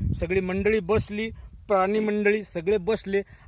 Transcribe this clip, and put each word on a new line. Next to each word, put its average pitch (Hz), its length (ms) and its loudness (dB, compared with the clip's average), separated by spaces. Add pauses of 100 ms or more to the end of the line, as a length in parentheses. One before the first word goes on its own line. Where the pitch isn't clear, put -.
(200)
सगळी 185 200 0
मंडळी 196 400 0
बसली, 208 500 -2 (380)
प्राणी 202 320 4
मंडळी 208 440 2
सगळे 175 320 -2
बसले 196 460 -2 (260)